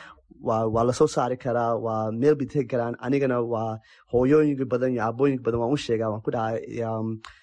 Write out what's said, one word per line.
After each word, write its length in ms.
Waa, 260
waa 160
la 100
soo 140
saari 300
karaa, 400
waa 340
meel 240
bay 120
tegi 200
karaan. 340
Anigana 400
waa 360
hooyooyinka 520
badan 280
iyo 100
aabbooyinka 400
badan 160
waan 140
u 40
sheegaa, 320
waan 120
ku 100
dhahay, 540
um, 340